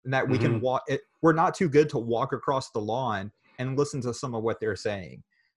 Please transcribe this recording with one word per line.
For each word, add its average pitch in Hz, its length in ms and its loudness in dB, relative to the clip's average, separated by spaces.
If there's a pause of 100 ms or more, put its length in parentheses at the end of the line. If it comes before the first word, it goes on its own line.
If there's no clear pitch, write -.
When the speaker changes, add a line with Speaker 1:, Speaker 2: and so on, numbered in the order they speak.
Speaker 1:
and 131 80 -4
that 131 140 2
we 131 100 4
can 117 160 2
Speaker 2:
Mm-hmm. 110 80 -2
Speaker 1:
walk 127 260 0
it. 135 140 -2 (200)
We're 160 120 8
not 165 200 2
too 185 140 0
good 147 220 6
to 139 80 -2
walk 117 340 0
across 135 400 -2
the 113 80 -4
lawn 107 540 -2 (240)
and 131 200 -4
listen 143 220 0
to 120 140 -4
some 123 200 -8
of 113 100 -4
what 113 180 -2
they're 107 160 -2
saying. 95 460 -6 (340)